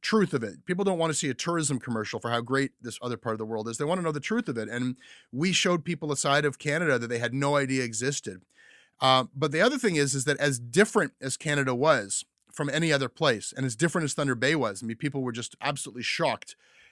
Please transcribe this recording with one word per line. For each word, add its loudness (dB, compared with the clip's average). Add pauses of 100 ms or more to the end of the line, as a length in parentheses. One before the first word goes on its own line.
truth 4
of 0
it. -8
People 0
don't 0
wanna 2
see -2
a 0
tourism -2
commercial -4
for -4
how 2
great 0
this -10
other -4
part -2
of -4
the -6
world -4
is. -6
They -2
wanna 0
know 0
the -4
truth -2
of -4
it. -6
And -2 (360)
we 0
showed 2
people -4
a -2
side 2
of -4
Canada 0
that -6
they -2
had -2
no 2
idea 0
existed. -6 (560)
Uh, 6 (120)
but 0
the 2
other 4
thing 2
is, 2
is -2
that 2
as 0
different 4
as -4
Canada 0
was 2 (280)
from -4
any 2
other 2
place, 0
and -2
as -2
different 0
as -2
Thunder 0
Bay 2
was, -2
I -6
mean, -6
people -4
were -4
just -10
absolutely -6
shocked -2 (360)